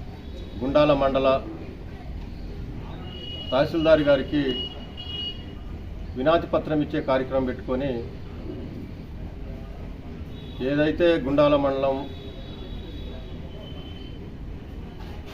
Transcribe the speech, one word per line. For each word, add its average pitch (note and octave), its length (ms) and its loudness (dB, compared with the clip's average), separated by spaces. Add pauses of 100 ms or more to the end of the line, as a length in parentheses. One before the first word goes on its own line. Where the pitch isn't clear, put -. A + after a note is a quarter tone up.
(600)
గుండాల D3 320 6 (100)
మండల C3+ 260 4 (2250)
తహసీల్దార్ D3+ 580 6
గారికి C#3+ 340 6 (1700)
వినతి D#3+ 380 6
పత్రం D#3 300 2
ఇచ్చే D3+ 160 0 (100)
కార్యక్రమం C3 400 2
పెట్టుకొని, C3 420 -2 (2750)
ఏదైతే D3+ 360 4 (200)
గుండాల D3 280 8 (100)
మండలం C3+ 320 2 (3250)